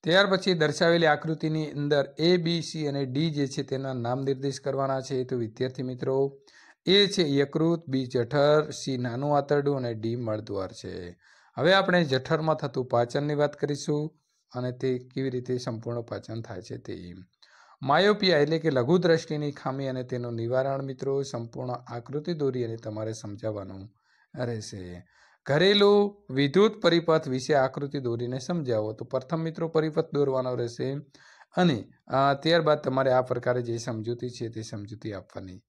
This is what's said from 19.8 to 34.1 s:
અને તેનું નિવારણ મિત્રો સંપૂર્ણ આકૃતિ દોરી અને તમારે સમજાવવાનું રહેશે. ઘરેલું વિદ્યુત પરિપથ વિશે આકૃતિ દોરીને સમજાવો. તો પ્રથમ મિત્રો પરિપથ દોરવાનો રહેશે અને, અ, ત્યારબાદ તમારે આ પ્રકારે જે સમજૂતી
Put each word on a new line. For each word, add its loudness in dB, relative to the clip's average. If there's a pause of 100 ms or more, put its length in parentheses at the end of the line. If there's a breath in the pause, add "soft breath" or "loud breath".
અને -4
તેનું -6
નિવારણ 0
મિત્રો -4
સંપૂર્ણ -8
આકૃતિ -8
દોરી -2
અને -4
તમારે -6
સમજાવવાનું -8 (420)
રહેશે. -8 (380 soft breath)
ઘરેલું 4
વિદ્યુત 4
પરિપથ 4
વિશે 0
આકૃતિ 2
દોરીને -4
સમજાવો. -2
તો -10
પ્રથમ -4
મિત્રો -4
પરિપથ -2
દોરવાનો 0
રહેશે -4 (640 soft breath)
અને, 2 (180)
અ, 4
ત્યારબાદ 2
તમારે 2
આ 4
પ્રકારે -2
જે -4
સમજૂતી -6